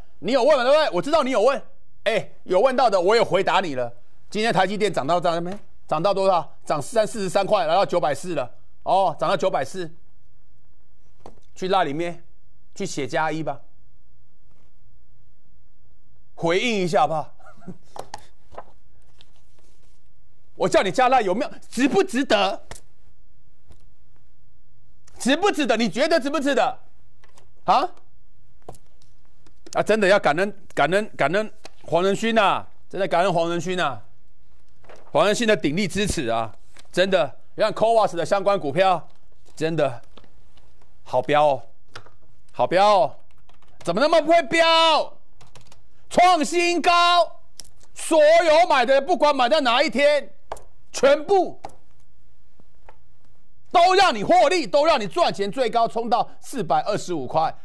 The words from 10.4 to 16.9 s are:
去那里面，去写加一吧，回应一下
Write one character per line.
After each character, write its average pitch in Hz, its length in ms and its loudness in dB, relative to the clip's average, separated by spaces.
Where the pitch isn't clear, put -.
去 185 140 -4
那 190 160 4
里 143 80 -2
面， 165 320 -4
去 196 120 -4
写 139 200 -4
加 156 240 0
一 160 120 -4
吧， 143 180 -4
回 170 240 0
应 226 180 2
一 180 120 0
下 170 140 4